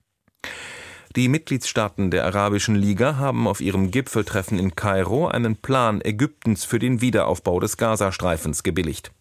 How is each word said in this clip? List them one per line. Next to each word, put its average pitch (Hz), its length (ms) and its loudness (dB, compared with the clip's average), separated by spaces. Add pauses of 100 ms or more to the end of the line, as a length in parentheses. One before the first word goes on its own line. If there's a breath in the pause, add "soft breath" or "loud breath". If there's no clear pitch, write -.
(1160 loud breath)
Die 123 100 4
Mitgliedstaaten 120 840 0
der 80 140 2
Arabischen 101 500 2
Liga 104 420 2
haben 123 300 0
auf 98 120 0
ihrem 95 320 0
Gipfeltreffen 107 640 -2
in 92 180 0
Kairo 98 520 0
einen 117 300 0
Plan 120 420 2
Ägyptens 110 640 -2
für 117 160 0
den 120 220 0
Wiederaufbau 90 580 2
des - 160 -2
Gazastreifens 92 880 -2
gebilligt. 82 580 -4